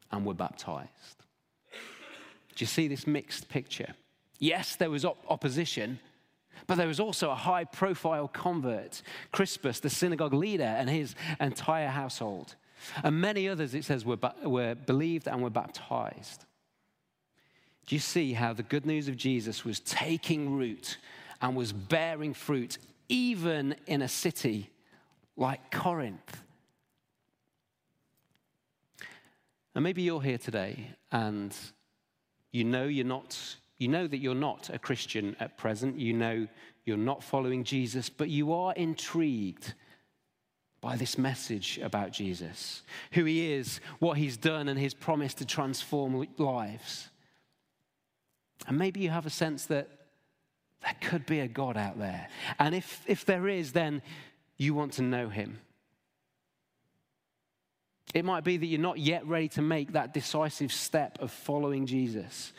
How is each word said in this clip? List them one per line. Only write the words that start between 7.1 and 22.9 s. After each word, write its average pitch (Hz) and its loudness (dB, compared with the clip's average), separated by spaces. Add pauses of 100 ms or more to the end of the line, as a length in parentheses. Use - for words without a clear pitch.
a 131 2
high-profile 165 2
convert, 127 -2 (300)
Crispus, - 2
the 147 0
synagogue 160 2
leader, 180 4
and 120 2
his 147 0 (260)
entire 151 2
household. 127 -4 (480)
And 156 4
many 196 2
others, 156 -2
it 151 -2
says, 127 0
were, 117 2
ba-, 123 0 (100)
were 123 2
believed 143 2
and 123 0
were 123 0
baptized. - -4 (1400)
Do - 0
you 151 2
see 143 2
how 117 2
the 113 -4
good 143 0
news 151 2
of 127 -2
Jesus 117 0
was 107 -4
taking 151 0
root 117 -2 (440)
and 127 4
was 120 0
bearing 151 2
fruit, 131 0 (300)